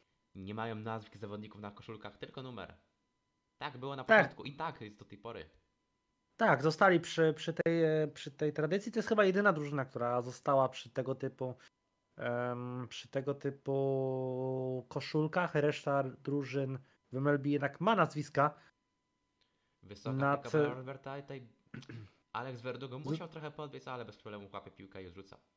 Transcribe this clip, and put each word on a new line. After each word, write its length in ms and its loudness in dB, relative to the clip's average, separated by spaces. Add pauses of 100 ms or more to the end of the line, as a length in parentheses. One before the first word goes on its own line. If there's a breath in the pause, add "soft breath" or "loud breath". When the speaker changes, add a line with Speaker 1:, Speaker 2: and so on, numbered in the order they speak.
Speaker 1:
<clears throat> 340 -20
Nie 200 -10
mają 200 -4
nazwisk 420 -8
zawodników 440 -10
na 100 -10
koszulkach, 480 -16
tylko 240 -12
numer. 320 -12 (840)
Tak 200 -8
było 180 -8
na 80 -8
Speaker 2:
Tak. 180 10
Speaker 1:
początku 220 -2
i 120 -10
tak 240 -6
jest 180 -14
do 60 -18
tej 140 -18
pory. 320 -12 (880)
Speaker 2:
Tak, 260 4
zostali 380 6
przy, 360 2
przy 160 -6
tej, 320 2
e, 240 4
przy 220 -12
tej 220 -2
tradycji. 400 -2
To 60 -4
jest 100 0
chyba 160 6
jedyna 280 6
drużyna, 320 0
która 380 0
została 460 4
przy 220 -12
tego 240 -2
typu, 400 -6 (600 loud breath)
em, 720 -4
przy 200 -14
tego 260 -2
typu 1500 -2
koszulkach. 680 0
Reszta 480 2
drużyn 760 -2 (340 soft breath)
w 40 -4
M 120 2
L 100 6
B 100 -2
jednak 320 0
ma 160 4
nazwiska. 580 2 (1300 loud breath)
Speaker 1:
Wysoka 340 -6
Speaker 2:
Nad 260 2
Speaker 1:
piłka 160 2
była 160 2
Roberta 440 -10
i 40 -10
tutaj 260 -12 (240)
<clears throat> 600 -16
Alex 280 -6
Verdugo 380 -8
Speaker 2:
Z- 60 -10
Speaker 1:
musiał 240 -4
trochę 220 -10
podbiec, 380 -12
ale 160 -8
bez 120 -16
problemu 360 -12
łapie 180 -12
piłkę 320 -16
i 40 -12
odrzuca. 320 -18 (180)